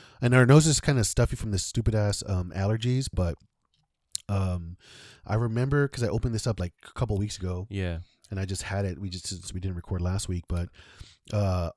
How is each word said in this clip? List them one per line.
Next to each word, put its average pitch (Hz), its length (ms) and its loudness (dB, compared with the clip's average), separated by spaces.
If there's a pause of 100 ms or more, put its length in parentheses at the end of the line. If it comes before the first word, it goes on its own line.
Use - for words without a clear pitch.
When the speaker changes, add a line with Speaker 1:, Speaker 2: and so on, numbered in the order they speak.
(220)
Speaker 1:
And 120 140 4
our 127 100 10
nose 151 220 10
is 147 140 2
kinda 131 220 2
stuffy 117 320 0
from 110 160 -6
the 95 80 0
stupid 110 360 -2
ass, 104 320 0
um, 90 280 -2
allergies, 113 560 0
but, - 260 -2 (920)
um, 90 480 -2 (480)
I 101 100 -2
remember 123 520 2
'cause 127 160 -4
I 113 60 0
opened 117 260 0
this 107 120 -4
up, 110 120 -2
like, 90 140 -4 (140)
a - 60 -20
couple 107 240 -2
weeks 104 200 -4
ago. 92 340 -6
Speaker 2:
Yeah. 90 280 -4 (300)
Speaker 1:
And 98 100 -6
I 98 60 -2
just 92 180 -6
had 98 220 -2
it. 92 120 -4
We 98 120 -8
just, 90 180 -10
since 90 260 -10
we 90 60 -6
didn't 92 160 -4
record 87 260 -6
last 90 280 -2
week, 90 180 -4
but, 87 220 -4 (640)
uh, 92 440 0